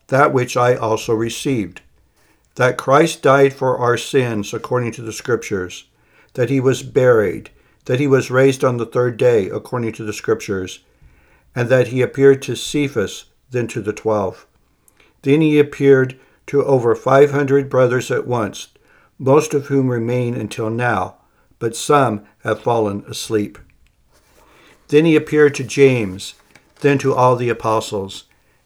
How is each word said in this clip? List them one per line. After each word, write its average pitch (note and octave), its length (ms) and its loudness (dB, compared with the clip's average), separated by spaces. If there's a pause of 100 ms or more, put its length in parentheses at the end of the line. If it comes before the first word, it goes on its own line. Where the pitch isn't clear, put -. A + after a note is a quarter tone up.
that C3+ 260 2
which B2 240 -2
I B2 160 2
also A2 400 -4
received, A2+ 680 -6 (720)
that B2+ 220 0
Christ D#3 440 0
died C#3 320 4
for C3 240 -2
our A#2+ 200 0
sins A2+ 560 -2
according A#2+ 400 -4
to B2+ 80 -16
the A2+ 100 -12
Scriptures, G#2 800 -6 (460)
that B2+ 140 -2
he C3+ 120 0
was B2+ 220 0
buried, A#2 640 2 (340)
that B2+ 160 -2
he D3 80 0
was C3 240 2
raised C3+ 320 4
on B2 140 2
the A#2 80 -4
third B2 320 -2
day A#2 320 2
according A2+ 420 -6
to A2+ 140 -12
the G#2 80 -6
Scriptures, - 680 -6 (720)
and A#2+ 140 -4
that B2 200 2
he B2 140 -4
appeared C3+ 420 4
to B2 120 -8
Cephas, C3+ 720 -6 (260)
then B2 160 -4
to A2+ 140 -8
the G#2 100 -6
twelve. G#2 560 -4 (760)
Then C#3+ 180 4
he D3+ 180 4
appeared C#3 580 4 (300)
to C#3 160 0
over A#2+ 320 2
five C#3 360 4
hundred C#3 380 0
brothers B2+ 400 0
at - 160 -4
once, A2+ 440 -6 (500)
most C#3+ 340 2
of C3+ 120 -2
whom C3+ 240 0
remain A#2+ 440 -2
until A2+ 360 -6
now, A2+ 460 -4 (440)
but A2+ 160 -6
some B2 460 0 (240)
have A2 160 -4
fallen G#2+ 440 -2
asleep. - 520 -6 (1300)
Then D3+ 160 4
he D#3+ 140 4
appeared D3 380 2
to C3+ 100 -8
James, A2+ 680 0 (440)
then C#3+ 200 2
to C3+ 140 0
all B2 220 4
the A#2+ 140 -2
apostles, A2 760 -4 (420)